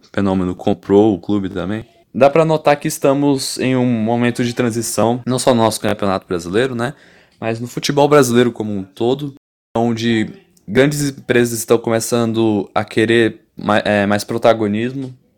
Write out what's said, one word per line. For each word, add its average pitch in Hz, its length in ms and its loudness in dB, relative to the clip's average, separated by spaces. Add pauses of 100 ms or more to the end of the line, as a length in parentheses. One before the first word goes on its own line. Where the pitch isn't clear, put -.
(120)
Fenômeno 95 420 -2
comprou 101 600 2
o 90 40 -4
clube 98 300 -4
também. 95 380 -8 (280)
Dá 131 140 4
pra 160 160 2
notar 151 340 0
que 147 80 -10
estamos 143 720 0
em 131 160 -2
um 127 120 0
momento 120 580 0
de 120 100 -4
transição, 117 720 -2
não 127 120 -2
só 127 160 4
no 113 80 4
nosso 110 180 2
Campeonato 104 460 -2
Brasileiro, 92 480 -2
né, 120 200 -6 (460)
mas 113 180 -4
no 120 80 -10
futebol 143 420 0
brasileiro 123 440 4
como 107 200 -6
um 98 120 -6
todo, 131 500 -4 (400)
onde 117 540 0 (400)
grandes 143 400 2
empresas 120 500 -2
estão 117 200 2
começando 113 960 -2
a 107 100 -2
querer 113 560 0 (160)
ma-, 104 220 0
é, 104 260 0
mais 104 180 0
protagonismo 117 960 -2 (220)